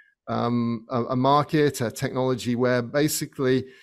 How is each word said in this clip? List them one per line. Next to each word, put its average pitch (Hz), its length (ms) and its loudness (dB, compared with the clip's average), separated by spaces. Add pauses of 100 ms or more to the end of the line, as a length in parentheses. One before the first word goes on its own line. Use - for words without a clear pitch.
(280)
um, 117 600 -2
a, 131 160 -2
a 131 100 -4
market, 143 640 2
a 117 100 -2
technology 123 680 -2
where 123 240 2
basically 131 840 -2 (180)